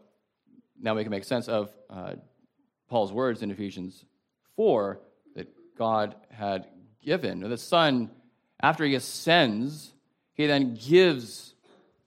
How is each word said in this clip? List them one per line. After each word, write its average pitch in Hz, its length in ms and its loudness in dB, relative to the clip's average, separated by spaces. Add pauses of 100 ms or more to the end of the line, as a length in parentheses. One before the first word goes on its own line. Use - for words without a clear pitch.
(800)
now 110 160 -2
we 107 100 -2
can 110 60 -6
make 98 140 -4
sense 120 240 -4
of, 104 260 -2 (140)
uh, 92 280 -12 (720)
Paul's 104 240 -2
words 117 300 -2
in 104 80 -4
Ephesians 95 540 -10 (520)
four 110 440 2 (340)
that - 140 -12 (280)
God 110 400 0 (140)
had 101 380 -6 (320)
given. 120 400 -4
The 113 160 -6
Son, 135 540 2 (500)
after 156 240 2
he 139 100 2
ascends, 139 1000 0 (400)
he 151 120 0
then 139 280 2
gives 135 800 2 (520)